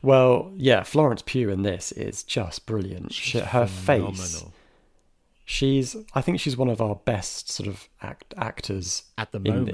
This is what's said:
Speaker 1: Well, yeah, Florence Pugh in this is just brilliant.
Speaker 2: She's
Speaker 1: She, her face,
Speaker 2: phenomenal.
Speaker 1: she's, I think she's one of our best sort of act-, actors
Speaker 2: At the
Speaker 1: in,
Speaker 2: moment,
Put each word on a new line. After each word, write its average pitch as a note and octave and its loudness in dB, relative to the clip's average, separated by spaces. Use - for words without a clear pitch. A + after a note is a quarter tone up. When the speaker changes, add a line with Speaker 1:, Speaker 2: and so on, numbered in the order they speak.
Speaker 1:
Well, C3 6
yeah, B2+ 4
Florence C#3+ 2
Pugh A#2+ 0
in G2 0
this F#2+ -2
is - -8
just - -6
brilliant. F#2+ -6
Speaker 2:
She's - -8
Speaker 1:
She, - -2
her A#2+ 2
face, F#2+ 2
Speaker 2:
phenomenal. F2 -6
Speaker 1:
she's, C3+ 0
I C3 0
think - 0
she's C3 -2
one B2+ 2
of A2+ -2
our G#2+ 0
best - -4
sort G2+ -6
of G2 -10
act-, - -16
actors G2 -6
Speaker 2:
At A2 -8
the A2 -6
Speaker 1:
in, G2 -8
Speaker 2:
moment, G#2+ 2